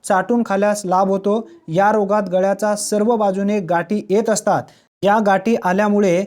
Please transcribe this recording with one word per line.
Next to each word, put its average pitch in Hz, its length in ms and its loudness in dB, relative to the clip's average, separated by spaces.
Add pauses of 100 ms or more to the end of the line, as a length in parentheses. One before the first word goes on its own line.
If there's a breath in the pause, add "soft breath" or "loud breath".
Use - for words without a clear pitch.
चाटून 226 380 0
खाल्यास 202 380 0
लाभ 185 240 2
होतो. 202 400 -2 (200 loud breath)
या 196 240 2
रोगात 208 300 0 (100)
गळ्याचा 196 440 0
सर्व 214 400 0
बाजूने 202 440 0
गाठी 175 500 -2
येत 220 200 0
असतात. 190 320 0 (420 soft breath)
या 202 220 4
गाठी 202 380 2
आल्यामुळे 202 640 2